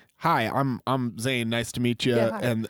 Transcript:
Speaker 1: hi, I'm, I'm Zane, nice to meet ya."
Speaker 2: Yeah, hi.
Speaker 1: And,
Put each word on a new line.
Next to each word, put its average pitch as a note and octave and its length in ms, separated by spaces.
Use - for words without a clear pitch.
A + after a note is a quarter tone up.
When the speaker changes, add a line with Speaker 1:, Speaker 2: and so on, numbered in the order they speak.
Speaker 1:
hi, D3+ 320
I'm, C3+ 380
I'm B2 320
Zane, A#2+ 300
nice A#2 240
to A#2+ 80
meet A#2+ 240
ya." A#2+ 120
Speaker 2:
Yeah, A#2 140
hi. A2+ 100
Speaker 1:
And, A2+ 300